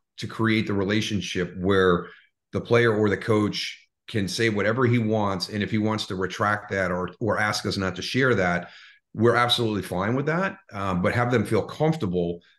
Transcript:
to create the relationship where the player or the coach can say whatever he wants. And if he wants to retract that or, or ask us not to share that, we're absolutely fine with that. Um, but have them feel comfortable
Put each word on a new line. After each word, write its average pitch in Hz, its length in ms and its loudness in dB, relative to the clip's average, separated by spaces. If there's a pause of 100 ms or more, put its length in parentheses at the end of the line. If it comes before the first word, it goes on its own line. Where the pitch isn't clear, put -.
(200)
to 117 80 -8
create 110 380 0
the 104 80 -2
relationship 98 840 -2
where 92 500 4 (460)
the 92 80 -2
player 117 340 4
or 107 140 2
the 95 80 0
coach 104 680 -2 (220)
can 98 220 -2
say 113 200 0
whatever 110 380 2
he 120 100 4
wants. 107 520 0
And 104 120 -4
if 92 80 -2
he 110 80 0
wants 107 300 0
to 98 80 -6
retract 104 560 -2
that 95 180 0
or, 90 300 -4
or 101 180 0
ask 107 280 -2
us 98 120 -2
not 92 200 -4
to 82 40 -8
share 127 340 0
that, 87 360 0 (420)
we're 110 220 4
absolutely 117 480 2
fine 98 320 -2
with 143 120 -2
that. 185 280 -2 (160)
Um, 98 300 -2
but 98 120 2
have 120 180 0
them 110 140 2
feel 104 180 0
comfortable 90 760 -2 (200)